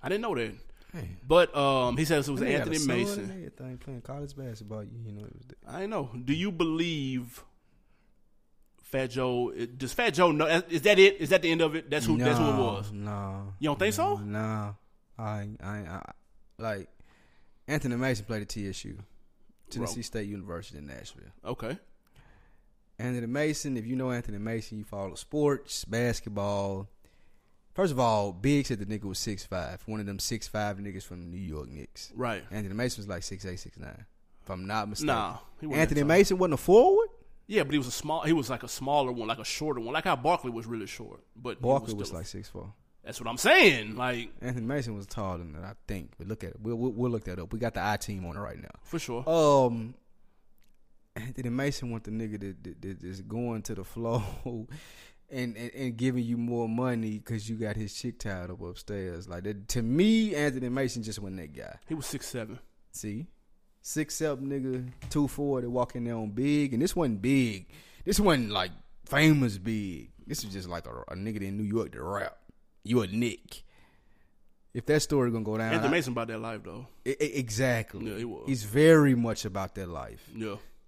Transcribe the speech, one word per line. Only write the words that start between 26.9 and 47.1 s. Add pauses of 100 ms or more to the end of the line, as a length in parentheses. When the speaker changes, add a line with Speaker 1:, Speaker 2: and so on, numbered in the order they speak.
Speaker 2:
First
of
all,
Big
said
the
nigga
was
six
five,
one
of
them
six
five
niggas
from
the
New
York
Knicks.
Speaker 1:
Right.
Speaker 2:
Anthony
Mason
was,
like,
six
eight,
six
nine, (380)
if
I'm
not
mistaken.
Speaker 1:
Nah, (240)
he
wasn't
Speaker 2:
Anthony
Speaker 1:
that
tall.
Speaker 2:
Mason
wasn't
a
forward? (420)
Speaker 1:
Yeah,
but
he
was
a
small,
he
was,
like,
a
smaller
one,
like,
a
shorter
one.
Like
how
Barkley
was
really
short, (140)
but
he
was
Speaker 2:
Barkley
was,
Speaker 1:
still
Speaker 2:
like,
six
foot
four. (300)
Speaker 1:
That's
what
I'm
saying.
Like, (100)
Speaker 2:
Anthony
Mason
was
taller
than
that,
I (160)
think.
But
look
at
it.
We'll,
we'll,
we'll